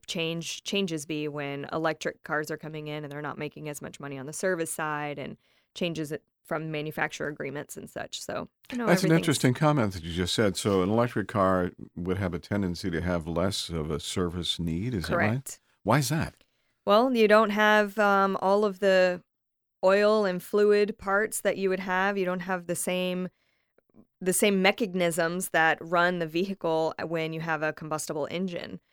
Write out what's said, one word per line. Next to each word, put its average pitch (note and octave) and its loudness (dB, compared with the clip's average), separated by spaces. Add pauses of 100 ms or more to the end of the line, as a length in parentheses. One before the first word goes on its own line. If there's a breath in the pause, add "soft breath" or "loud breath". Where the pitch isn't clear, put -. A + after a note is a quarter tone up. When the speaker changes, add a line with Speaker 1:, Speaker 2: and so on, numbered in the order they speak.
Speaker 1:
change, E3 -6
changes E3 -4
be D3+ -4
when C#3+ -8
electric D#3+ -2
cars D3+ -4
are D#3 -6
coming D#3 -10
in D3+ -8
and C#3+ -10
they're D3 -10
not D3+ -8
making D3+ -10
as D3 -10
much C#3 -14
money C#3+ -12
on C3+ -10
the D#3 -12
service E3+ -2
side, D3 -6
and - -10 (400)
changes D#3 -4
it - -8 (200)
from D#3+ -6
manufacturer D3+ -4
agreements D3 -10
and - -14
such. - -10
So, - -8 (220)
you B3+ -6
know, A#3+ -2
Speaker 2:
That's F#3 4
an E3+ 4
Speaker 1:
everything's E3 4
Speaker 2:
interesting C#3 2
comment C#3+ 2
that E2 -10
you E2+ -6
just F2+ 0
said. G#2 2
So G2 2
an F#2 2
electric A#2 0
car F#2+ 2 (240)
would F2+ -2
have F#2 -2
a E2 -4
tendency F#2+ -2
to D#2+ 0
have F2 -2
less E2+ -2
of D#2+ -4
a D2+ -4
service F2 -4
need, E2+ -4
is E2+ -4
that D#2+ -2
right? C3+ 2
Speaker 1:
Correct. C3 -6 (240)
Speaker 2:
Why A#2+ 4
is B2 -2
that? D3 -4 (520)
Speaker 1:
Well, A#3+ 4
you A3 6
don't G#3+ 6
have, G#3+ 4
um, G3 4
all G3+ 4
of F#3+ -2
the F#3 4 (600)
oil G#3 6
and F3+ -2
fluid G#3 4
parts G3+ 0
that - 0
you F#3+ 0
would F#3 0
have. F#3+ 0
You F#3 0
don't F3+ -2
have F3+ -4
the F3 -2
same, F3+ -2 (920)
the F#3 0
same G3+ 4
mechanisms F3+ 0
that D#3+ 4
run F3 2
the E3 -2
vehicle E3 -2 (120)
when D#3+ -4
you D#3+ -6
have D#3+ -4
a D#3 0
combustible D3+ -6
engine. F3 -6 (120)